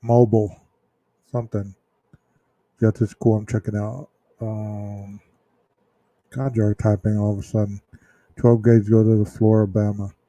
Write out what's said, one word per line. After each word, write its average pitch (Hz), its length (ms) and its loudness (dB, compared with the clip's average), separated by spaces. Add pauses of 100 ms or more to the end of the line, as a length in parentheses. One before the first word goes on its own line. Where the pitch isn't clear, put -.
Mobile. 113 540 2 (760)
Something. 104 440 -8 (1040)
Got 110 140 2
this - 180 -2
cool 110 240 0
I'm 107 100 -6
checking 107 280 -6
out. 110 340 -8 (320)
Um, 104 800 -10 (1080)
God, 131 260 -6
you're 104 200 0
typing 107 420 0
all 104 160 0
of 101 60 -6
a 98 40 -8
sudden. 101 380 -4 (560)
Twelve 117 260 4
gauge 110 260 4
go 110 140 4
to 110 200 2
the 101 60 -4
floor, 110 380 2
Bama. 101 460 -4 (160)